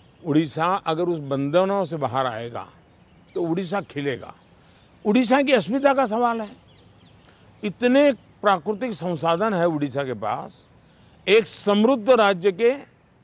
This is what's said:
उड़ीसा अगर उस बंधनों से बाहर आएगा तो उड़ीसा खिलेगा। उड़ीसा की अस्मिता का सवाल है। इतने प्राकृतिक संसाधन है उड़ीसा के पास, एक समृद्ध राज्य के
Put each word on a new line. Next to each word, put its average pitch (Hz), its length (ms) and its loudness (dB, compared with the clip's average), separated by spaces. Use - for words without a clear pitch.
उड़ीसा 160 420 -2
अगर 175 360 -2
उस 175 160 -2
बंधनों 151 680 -2
से 160 120 -8
बाहर 131 300 -2
आएगा 113 420 -8
तो 180 80 -4
उड़ीसा 170 380 -4
खिलेगा। 139 540 -8
उड़ीसा 247 380 4
की 277 100 2
अस्मिता 262 420 2
का 262 120 2
सवाल 233 340 -2
है। 208 160 -14
इतने 254 480 4
प्राकृतिक 208 800 -2
संसाधन 170 600 -2
है 170 120 2
उड़ीसा 143 380 -2
के 127 80 -6
पास, 113 540 -8
एक 208 180 4
समृद्ध 214 640 2
राज्य 202 420 4
के 240 420 -2